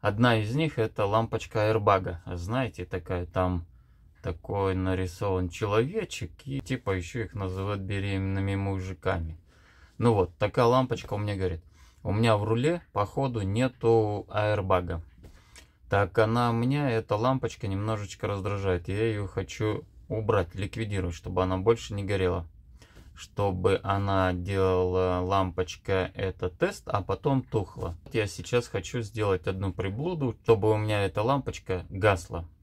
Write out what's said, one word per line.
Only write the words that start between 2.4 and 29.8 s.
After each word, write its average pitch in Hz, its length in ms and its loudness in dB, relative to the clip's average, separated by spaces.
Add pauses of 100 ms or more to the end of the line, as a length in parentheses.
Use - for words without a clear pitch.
такая, 90 420 -6
там 90 400 0 (560)
такой 95 540 -2
нарисован 92 720 -2
человечек, 113 840 -2 (100)
и 135 160 -6
типа 127 320 -4
ещё 95 320 -4
их 92 100 -10
называют 98 460 -4
беременными 98 760 -2
мужиками. 92 840 -4 (600)
Ну 113 180 4
вот, 92 220 0
такая 110 280 2
лампочка 123 480 2
у 101 40 -4
меня 104 200 -4
горит. 87 260 -2 (400)
У 98 80 -2
меня 110 240 4
в 104 80 0
руле, 123 380 0 (100)
походу, 117 520 -2
нету 107 880 2
аэрбага. 95 720 2 (880)
Так 101 300 2
она 117 340 4
меня, 131 380 2
эта 113 260 0
лампочка, 120 520 0
немножечко 104 580 -4
раздражает. 98 600 -2
Я 107 200 0
её 104 200 -2
хочу - 580 -4 (240)
убрать, 107 460 0
ликвидировать, 95 580 -4
чтобы 92 300 -2
она 92 160 2
больше 117 340 2
не 101 100 -4
горела. 95 440 0 (680)
Чтобы 98 680 0
она 98 500 2
делала, 92 880 2
лампочка, 95 960 0
это 92 340 -4
тест, - 380 -2
а 101 160 -2
потом 131 400 0
тухла. 95 520 -4 (160)
Я 110 140 0
сейчас 117 420 -2
хочу 113 340 -6
сделать 104 440 -2
одну 95 260 -2
приблуду, 131 720 -4